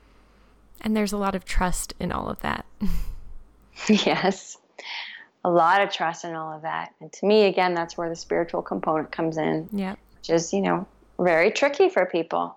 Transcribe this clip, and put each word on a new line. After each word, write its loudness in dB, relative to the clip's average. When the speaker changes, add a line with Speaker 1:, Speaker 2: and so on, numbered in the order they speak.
Speaker 1:
And 0
there's 0
a -2
lot -2
of -6
trust 0
in -2
all -4
of -8
that. -4
<laughs> -2
Speaker 2:
<laughs> -
Yes. 0
A 0
lot 6
of 0
trust -4
in -8
all -8
of -14
that. -8
And -18
to -4
me, 6
again, 2
that's -4
where -4
the -6
spiritual -2
component -2
comes -4
in. -2
Speaker 1:
Yep. -6
Speaker 2:
Which -12
is, 2
you 2
know, 0
very 4
tricky 4
for 2
people. -2